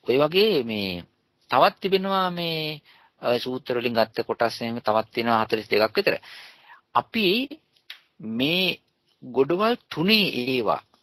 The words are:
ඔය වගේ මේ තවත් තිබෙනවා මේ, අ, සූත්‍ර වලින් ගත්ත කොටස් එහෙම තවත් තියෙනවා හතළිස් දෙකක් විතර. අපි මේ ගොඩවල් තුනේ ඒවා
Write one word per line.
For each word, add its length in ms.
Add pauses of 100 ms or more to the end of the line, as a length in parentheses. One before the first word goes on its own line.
ඔය 120
වගේ 440
මේ 420 (460)
තවත් 260
තිබෙනවා 540
මේ, 500 (420)
අ, 160
සූත්‍ර 360
වලින් 200
ගත්ත 280
කොටස් 340
එහෙම 220
තවත් 320
තියෙනවා 320
හතළිස් 260
දෙකක් 260
විතර. 200 (760)
අපි 360 (1040)
මේ 480 (440)
ගොඩවල් 520 (100)
තුනේ 420 (120)
ඒවා 440 (200)